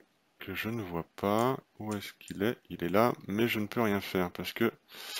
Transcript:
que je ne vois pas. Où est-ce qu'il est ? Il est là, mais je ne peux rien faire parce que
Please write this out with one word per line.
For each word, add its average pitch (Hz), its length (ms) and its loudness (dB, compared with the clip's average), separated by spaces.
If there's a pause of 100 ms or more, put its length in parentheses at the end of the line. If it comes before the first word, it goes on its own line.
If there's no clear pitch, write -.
(400)
que 95 160 -10
je 107 140 -4
ne 117 120 -4
vois 87 240 -4 (100)
pas. 113 420 2 (220)
Où 107 140 -4
est-ce 101 200 -6
qu'il 87 300 -6
est ? 117 140 2 (120)
Il 87 140 -6
est 85 60 -2
là, 110 240 6 (140)
mais 107 200 2
je 110 120 0
ne 104 80 -2
peux 120 140 -2
rien 101 200 2
faire 90 300 0
parce - 200 -6
que - 220 2 (460)